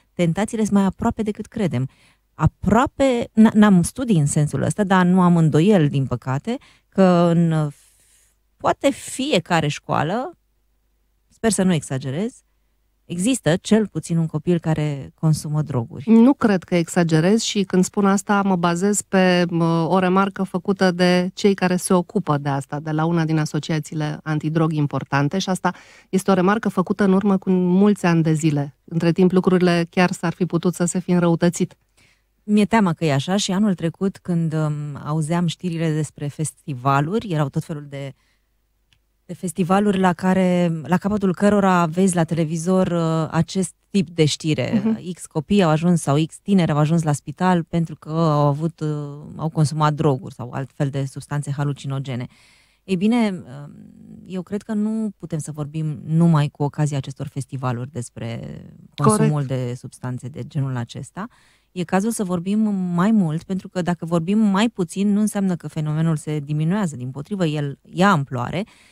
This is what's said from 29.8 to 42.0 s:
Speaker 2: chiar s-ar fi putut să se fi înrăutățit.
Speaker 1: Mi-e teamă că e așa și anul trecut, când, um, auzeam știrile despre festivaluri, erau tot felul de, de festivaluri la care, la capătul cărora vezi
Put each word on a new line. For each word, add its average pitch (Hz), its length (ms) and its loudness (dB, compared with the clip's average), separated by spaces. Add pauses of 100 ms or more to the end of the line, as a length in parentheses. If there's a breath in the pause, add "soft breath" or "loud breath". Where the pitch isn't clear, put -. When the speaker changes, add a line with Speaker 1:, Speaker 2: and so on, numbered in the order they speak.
Speaker 2:
chiar 180 220 2
s-ar 170 200 -4
fi 180 140 -2
putut 170 280 -2
să 180 100 -2
se 175 140 -2
fi 180 120 -6
înrăutățit. 175 640 2 (680)
Speaker 1:
Mi-e 208 200 4
teamă 196 280 2
că 160 120 -4
e 151 80 2
așa 139 240 0
și 202 160 -2
anul 196 220 2
trecut, 165 440 -4
când, 165 340 -2
um, 156 200 -2 (320)
auzeam 160 420 -2
știrile 165 460 -4
despre 151 360 -6
festivaluri, 147 1000 -4
erau 151 200 -2
tot 160 160 -4
felul 147 240 -12
de, 139 240 -12 (1120)
de 180 100 -16
festivaluri 190 640 0
la 190 140 4
care, 180 720 0
la 180 120 0
capătul 196 380 -2
cărora 196 520 2
vezi 175 280 0